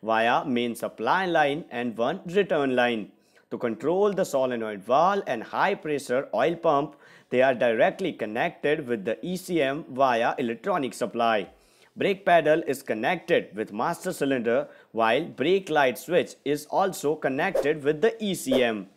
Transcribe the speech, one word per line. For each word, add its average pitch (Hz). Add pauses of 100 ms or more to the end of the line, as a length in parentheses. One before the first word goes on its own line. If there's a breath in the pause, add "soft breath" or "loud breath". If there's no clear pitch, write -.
via 117
main 120
supply 135
line 156
and 120
one 135
return 165
line. 120 (400 soft breath)
To 113
control 151
the 185
solenoid 117
valve 170
and 117
high 151
pressure 139
oil 143
pump, 156 (360 loud breath)
they 123
are 135
directly 127
connected 147
with 117
the 110
E 180
C 175
M 139
via 127
electronic 127
supply. 113 (480 soft breath)
Brake 190
pedal 160
is 135
connected 131
with 104
master 160
cylinder, 135 (240 loud breath)
while 113
brake 175
light 139
switch 156
is 147
also 160
connected 151
with 151
the 226 (100)
E 196
C 131
M. 110 (100)